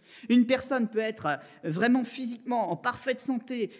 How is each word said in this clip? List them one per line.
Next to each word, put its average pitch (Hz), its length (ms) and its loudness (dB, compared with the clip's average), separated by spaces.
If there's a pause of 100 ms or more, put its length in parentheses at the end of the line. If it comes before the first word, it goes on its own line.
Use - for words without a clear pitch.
(300)
Une 240 160 8
personne 254 420 0
peut 214 120 -4
être 214 400 -4 (240)
vraiment 233 420 2
physiquement 240 640 -6
en 165 60 -4
parfaite 247 420 -4
santé 240 600 -4